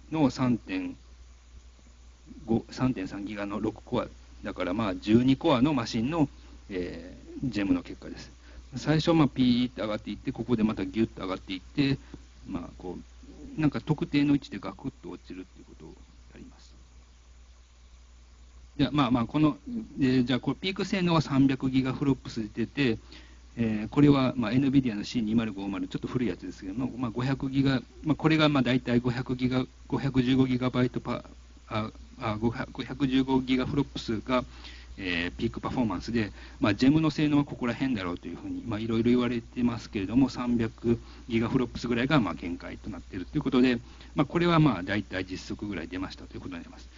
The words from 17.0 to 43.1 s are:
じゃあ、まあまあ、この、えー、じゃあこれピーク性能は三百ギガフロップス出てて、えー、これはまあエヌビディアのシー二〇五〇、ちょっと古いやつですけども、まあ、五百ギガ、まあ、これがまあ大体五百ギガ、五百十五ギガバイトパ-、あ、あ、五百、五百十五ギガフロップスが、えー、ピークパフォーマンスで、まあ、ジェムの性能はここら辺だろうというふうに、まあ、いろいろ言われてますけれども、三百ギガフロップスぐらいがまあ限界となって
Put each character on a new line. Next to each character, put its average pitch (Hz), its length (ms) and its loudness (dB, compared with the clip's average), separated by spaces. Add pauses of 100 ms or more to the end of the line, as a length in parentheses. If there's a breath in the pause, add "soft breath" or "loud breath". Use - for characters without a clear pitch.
じ 143 60 2
ゃ 123 40 4
あ、 - 40 -10
ま 143 140 4
あ 117 40 2
ま 123 120 4
あ、 113 40 -2
こ 151 140 0
の、 151 160 4 (440)
え 143 40 2
ー、 127 200 4
じ 123 80 0
ゃ 123 40 4
あ 120 40 0
こ 135 120 -2
れ - 40 -8
ピ 190 140 -4
ー 196 40 -4
ク 196 100 -4
性 190 180 -2
能 175 120 4
は 160 60 4
三 139 280 4
百 135 220 -2
ギ 131 120 2
ガ 131 100 0
フ 123 120 -4
ロ 139 80 4
ッ - 20 0
プ 131 160 -10
ス 113 100 -6
出 104 80 -4
て 113 180 -4
て、 120 320 0 (580 loud breath)
え 110 300 0
ー、 - 20 -6
こ 143 120 0
れ 147 80 4
は 131 280 4
ま 113 120 -2
あ 104 40 -4
エ 131 60 0
ヌ 143 120 2
ビ 139 100 4
デ 127 100 2
ィ - 20 -2
ア 104 40 -4
の 104 60 -6
シ 120 160 -6
ー 113 40 0
二 107 120 0
〇 113 180 0
五 98 140 -8
〇、 92 220 -6
ち - 80 -8
ょ - 20 -6
っ - 20 -18
と - 60 -6
古 123 180 -2
い 107 40 0
や 87 80 -4
つ 95 100 -14
で 90 60 -10
す - 100 -18
け 98 60 -10
ど 95 60 -8
も、 123 220 -4
ま 123 120 -4
あ、 - 20 -6
五 117 120 -4
百 135 280 -2
ギ 135 140 2
ガ、 135 180 2 (220)
ま 151 80 2
あ、 - 20 -2
こ 160 140 2
れ 156 80 4
が 156 120 6
ま 143 120 2
あ - 20 4
大 123 180 2
体 120 200 2
五 123 100 0
百 127 240 -4
ギ 127 140 0
ガ、 127 180 0 (220)
五 139 100 -2
百 131 240 0
十 131 140 4
五 131 100 6
ギ 127 120 0
ガ 123 120 0
バ 123 140 2
イ 123 60 2
ト 117 100 -6
パ-、 - 240 -6 (440)
あ、 110 220 -4 (300)
あ、 110 200 -2
五 117 120 2
百、 127 200 -8
五 127 120 -8
百 131 240 -2
十 131 160 4
五 131 160 2
ギ 127 160 0
ガ 131 100 0
フ 143 100 -2
ロ 143 60 4
ッ - 20 -2
プ - 140 -10
ス 110 220 -4
が、 127 240 0 (580 loud breath)
え 87 260 -2
ー、 87 100 -8
ピ 117 80 0
ー 113 40 -2
ク 110 120 -10
パ 113 80 -4
フ - 80 -4
ォ 131 40 2
ー - 40 2
マ 92 100 -2
ン 80 60 -6
ス 113 100 -8
で、 110 180 0 (300 loud breath)
ま 117 100 4
あ、 101 40 4
ジ 127 140 4
ェ - 20 10
ム 156 100 6
の 156 100 2
性 151 180 2
能 147 100 4
は 143 60 4
こ 113 120 -10
こ 123 100 -4
ら 120 60 0
辺 131 220 0
だ 95 80 -2
ろ 90 100 -2
う 87 60 -6
と - 100 -12
い 85 60 -8
う - 20 -10
ふ 78 80 -12
う 98 60 -8
に、 90 160 -6
ま 107 100 -4
あ、 107 40 -4
い 113 60 -4
ろ 113 120 0
い 117 40 4
ろ 120 80 4
言 123 80 6
わ 120 120 2
れ 120 100 -2
て 123 220 -8
ま 117 160 2
す - 100 -12
け 107 120 -4
れ 95 60 -2
ど 107 80 -2
も、 131 140 6
三 123 300 -2
百 117 400 0 (280 loud breath)
ギ 113 140 2
ガ 117 80 2
フ 120 100 4
ロ 127 60 2
ッ 117 40 -2
プ - 100 -8
ス 120 100 -4
ぐ 120 60 0
ら 117 80 2
い 135 40 2
が 143 140 6
ま 87 120 0
あ - 20 -8
限 87 240 -6
界 82 180 -12
と - 140 -12
な - 80 -8
っ - 20 -12
て - 160 -12